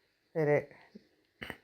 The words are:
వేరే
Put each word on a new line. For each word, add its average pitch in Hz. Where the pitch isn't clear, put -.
వేరే 147